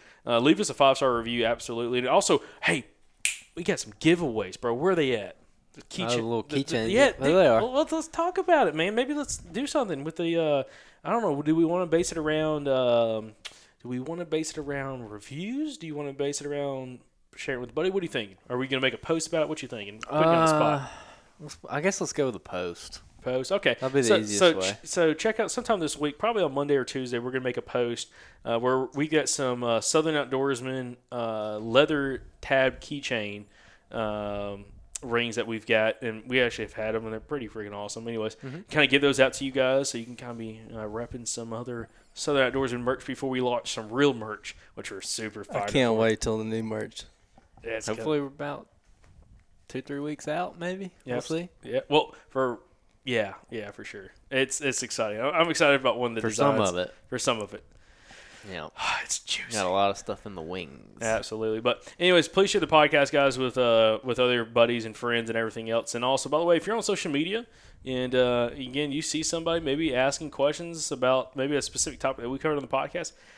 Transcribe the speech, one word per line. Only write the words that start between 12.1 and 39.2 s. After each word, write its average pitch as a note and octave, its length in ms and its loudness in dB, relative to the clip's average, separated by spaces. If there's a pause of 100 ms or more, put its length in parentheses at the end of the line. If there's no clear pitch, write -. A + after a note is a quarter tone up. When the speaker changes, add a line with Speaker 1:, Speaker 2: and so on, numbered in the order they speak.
Speaker 1:
it E3 60 -6
around, D#3 500 0
um, A#2 640 2 (500)
do A#2+ 60 -14
we B2+ 100 -6
wanna E3+ 260 -8
base D#3 280 -2
it - 60 -10
around C3+ 520 -6
reviews? A3 680 -6
Do E3 120 -12
you D3 80 -8
wanna D3 160 -6
base C#3+ 280 -2
it D3 60 -10
around C3+ 540 -6 (340)
sharing C3 260 -6
with A#2+ 100 -8
a - 20 -20
buddy? F3 180 0
What G3 120 -2
do - 20 -4
you - 80 -8
think? G2+ 240 -4 (120)
Are B2 80 -4
we C3 120 -2
gonna C3 120 0
make C3 140 2
a - 40 -12
post E3 280 -2
about D#3+ 160 0
it? D3 60 0
What D#3 120 -6
you C3+ 60 -10
thinking? G#2 360 -10
Put - 100 -10
you D3+ 120 2
on E3 160 6
the D#3+ 60 6
spot. D3+ 360 4
Speaker 2:
Uh, C3 40 -10 (540)
let's, D3+ 180 -16 (100)
I C#3+ 120 -4
guess F#3+ 200 -2
let's E3 120 -4
go C#3+ 140 0
with A#2+ 80 -2
the F2+ 40 -10
post. - 600 -8 (220)
Speaker 1:
Post. C3 300 -2
Okay. E3 260 2
Speaker 2:
That'd C3 160 -4
be C#3 60 6
the A#2+ 80 4
Speaker 1:
So, G#2 80 8
Speaker 2:
easiest G#2 240 0
Speaker 1:
so E3+ 180 8
Speaker 2:
way. F#2+ 140 0 (100)
Speaker 1:
ch-, - 60 -16
so D#3+ 260 2
check G#3+ 240 0
out G#3 140 0
sometime A#3 260 0
this D3+ 180 -2
week, C#3+ 220 -2
probably G#3+ 240 0
on C#3+ 100 2
Monday C#3+ 220 2
or C3 100 4
Tuesday, B2 360 -4
we're B2+ 100 -6
gonna B2+ 140 -4
make B2 120 -2
a A#2+ 60 -4
post, A#2+ 460 -2 (360)
uh, A#2 140 0
where B2+ 360 2
we D3 120 0
got D3 220 2
some, B2 340 -2
uh, A#2 180 2
Southern D#3+ 360 2
Outdoorsman, C3 800 -2 (160)
uh, A2 460 -4
leather C#3 680 4 (160)
tab C3 400 2
keychain, G#2 640 -6 (480)
um, G2+ 720 -6 (380)
rings A#2 340 -2
that A2+ 100 -2
we've A2+ 200 -6
got, A2 360 2
and A2 260 -8
we B2+ 120 2
actually A#2 240 0
have - 100 -12
had A2 220 -4
them, A2+ 80 -4
and A2 80 -8
they're A2 80 -8
pretty C3 280 -8
freaking G#2 260 -12
awesome. G#2 340 -10
Anyways, A2 280 -4
Speaker 2:
Mm-hmm. C3+ 240 -12 (100)
Speaker 1:
kinda D3 180 4
give C#3+ 140 6
those C#3 180 4